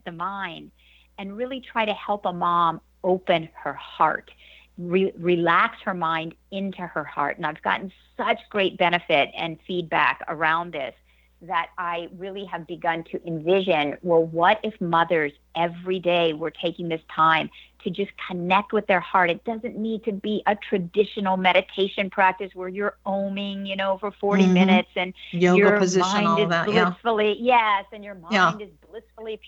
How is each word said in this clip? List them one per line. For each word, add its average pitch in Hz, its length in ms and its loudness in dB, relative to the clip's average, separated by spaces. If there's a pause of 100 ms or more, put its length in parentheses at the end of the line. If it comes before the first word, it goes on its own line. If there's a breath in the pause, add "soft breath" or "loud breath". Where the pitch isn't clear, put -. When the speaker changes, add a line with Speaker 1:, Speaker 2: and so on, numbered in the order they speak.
Speaker 1:
the 175 80 -10
mind 175 580 -10 (460 soft breath)
and 196 180 -12
really 254 240 -6
try 233 240 -4
to 208 100 -2
help 208 320 -4
a 185 60 0
mom 175 480 2 (240)
open 180 500 2
her 143 200 -8
heart, - 580 0 (460 soft breath)
re-, 180 400 2
relax 175 640 2
her 196 120 -4
mind 165 420 -4 (160)
into 196 320 -6
her 165 200 -6
heart. 143 320 -4
And 170 100 -8
I've 151 160 -6
gotten 196 300 -2 (240)
such 220 240 -2 (100)
great 196 280 -2
benefit 170 580 2
and 160 320 -6
feedback 160 640 0
around 165 420 -2
this 139 240 -8 (460)
that 170 360 -4
I 175 400 -6
really 196 260 -12
have 175 240 -10
begun 165 440 -4
to - 140 -8
envision, 165 760 0
well, 165 240 4
what 170 360 2
if 214 200 -8
mothers 170 500 2 (240)
every 175 420 -2
day 170 360 2
were 156 180 -6
taking 170 380 -6
this 160 100 -4 (160)
time 156 340 2 (320 loud breath)
to 208 80 -4
just 196 220 -6 (160)
connect 185 460 0
with 208 140 0
their 185 120 4
heart? 175 300 2
It - 160 -4
doesn't 226 320 -8
need 220 260 -6
to 226 80 -4
be 208 360 -4
a 208 100 0
traditional 190 800 -2
meditation 190 720 0
practice 190 440 0
where 185 140 -10
you're 202 380 -6
oming, 196 600 -6
you 196 120 -8
know, 196 220 -2
for 202 120 -6
forty 202 320 2
Speaker 2:
Mm-hmm. 185 100 6
Speaker 1:
minutes 185 440 6
and 185 160 -4 (180 loud breath)
Speaker 2:
Yoga 180 260 4
Speaker 1:
your 202 220 6
Speaker 2:
position, 185 320 2
Speaker 1:
mind 208 160 2
Speaker 2:
all 170 160 4
Speaker 1:
is 175 60 0
Speaker 2:
that, 170 240 0
yeah. 180 160 4
Speaker 1:
blissfully, 214 500 0
yes, 226 540 2
and 208 100 -16
your 202 120 -16
mind 170 180 -8
Speaker 2:
Yeah. 185 240 4
Speaker 1:
is 208 120 -14 (220)
blissfully 220 560 -12